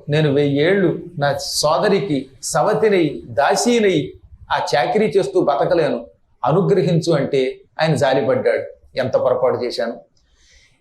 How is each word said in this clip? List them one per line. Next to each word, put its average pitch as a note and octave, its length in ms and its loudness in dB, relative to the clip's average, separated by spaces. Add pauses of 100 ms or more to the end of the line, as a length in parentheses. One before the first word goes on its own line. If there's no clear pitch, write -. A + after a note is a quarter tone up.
నేను D3 240 2
వెయ్యేళ్ళు D3 680 2 (200)
నా C#3+ 180 0
సోదరికి D#3+ 920 0 (140)
సవతినై, F3 800 0
దాసీనై F#3 880 0 (400)
ఆ D3 80 0 (160)
చాకిరీ D#3 320 0 (100)
చేస్తూ F3+ 240 2
బతకలేను, D3 640 0 (400)
అనుగ్రహించు" E3 680 2
అంటే C3 460 -2 (220)
ఆయన D#3+ 140 2
జాలిపడ్డాడు. - 1000 -2
ఎంత B2+ 200 0
పొరపాటు B2 460 0
చేశాను. A#2 380 -6 (800)